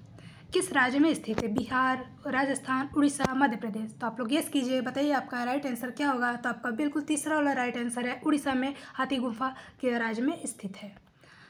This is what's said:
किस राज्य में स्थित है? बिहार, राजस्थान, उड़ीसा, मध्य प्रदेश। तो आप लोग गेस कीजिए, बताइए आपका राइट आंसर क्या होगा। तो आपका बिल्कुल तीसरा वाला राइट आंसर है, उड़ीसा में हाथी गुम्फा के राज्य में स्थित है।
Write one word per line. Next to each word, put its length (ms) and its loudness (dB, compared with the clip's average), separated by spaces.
किस 200 0
राज्य 260 4
में 160 8
स्थित 280 -2
है? 60 -2
बिहार, 680 0
राजस्थान, 720 0
उड़ीसा, 380 4
मध्य 220 4
प्रदेश। 340 -6
तो 60 -2
आप 120 -4
लोग 100 -2
गेस 200 2
कीजिए, 320 2
बताइए 320 0
आपका 320 -2
राइट 220 0
आंसर 240 -4
क्या 200 0
होगा। 260 2
तो 120 -2
आपका 220 -4
बिल्कुल 320 0
तीसरा 320 0
वाला 180 4
राइट 240 0
आंसर 300 -2
है, 200 -4
उड़ीसा 280 2
में 200 0
हाथी 220 0
गुम्फा 380 -2
के 180 2
राज्य 240 -2
में 240 0
स्थित 300 -8
है। 200 -16